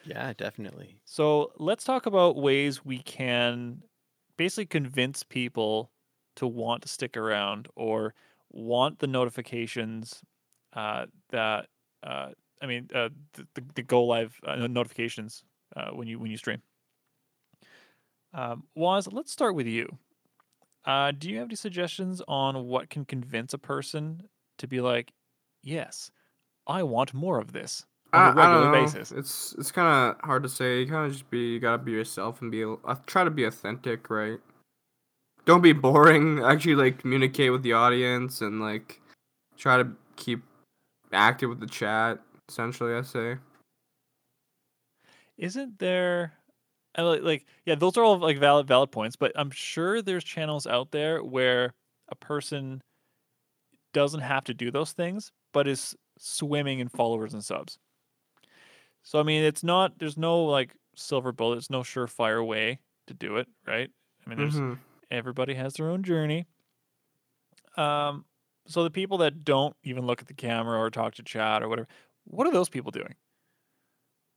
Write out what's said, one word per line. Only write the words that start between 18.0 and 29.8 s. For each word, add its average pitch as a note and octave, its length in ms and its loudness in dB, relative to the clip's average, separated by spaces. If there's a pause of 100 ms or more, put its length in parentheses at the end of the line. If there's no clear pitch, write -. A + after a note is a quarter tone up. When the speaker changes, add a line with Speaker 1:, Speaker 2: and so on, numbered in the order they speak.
Speaker 2:
Um, B2 320 -10 (100)
Waz, F#3 360 0
let's B3 220 -12
start A3+ 220 -2
with C3+ 120 -2
you. A2+ 320 -6 (840)
Uh, C#3 280 0
do C#3+ 160 -12
you G#3 100 -8
have A#3+ 100 -10
any A3+ 80 -12
suggestions F#3 720 -8
on C3+ 380 -2
what B2 220 -4
can C#3+ 160 -10
convince B2 480 -8
a C#3 60 -8
person D#3 640 -8 (340)
to - 100 -14
be B2+ 140 -4
like, B2 320 0 (500)
"Yes, - 480 -10 (560)
I F3+ 160 -2
want C3 300 0
more D3+ 260 -2
of - 140 -6
this - 320 -10 (280)
on - 80 10
a F#3 40 12
Speaker 3:
I, F3+ 60 10
I - 20 6
don't - 40 4
Speaker 2:
regular D#3 360 8
Speaker 3:
know. C3+ 120 8
Speaker 2:
basis"? C#3 280 -4
Speaker 3:
It's, - 460 -8
it's C3+ 120 -6
kinda D3 520 4